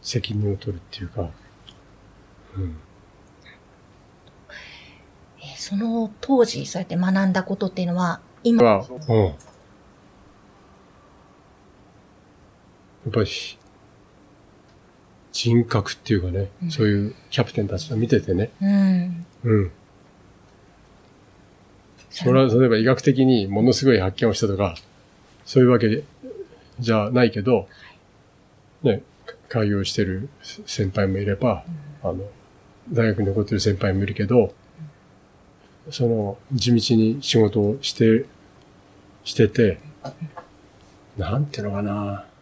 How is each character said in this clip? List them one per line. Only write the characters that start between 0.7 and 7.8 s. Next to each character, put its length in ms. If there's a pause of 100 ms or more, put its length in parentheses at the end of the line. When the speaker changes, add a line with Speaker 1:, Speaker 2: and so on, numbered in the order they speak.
Speaker 1:
る 60
っ 20 (100)
て 120
い 20
う 60
か、 200 (1300)
う 40
ん。 180 (2500)
Speaker 2:
え 40 (120)
ー、 20
そ 180
の 440
当 260
時、 200
そ 140
う 20
や 40
っ 20
て 80
学 320
ん 60
だ 100
こ 120
と 120
っ 40
て 120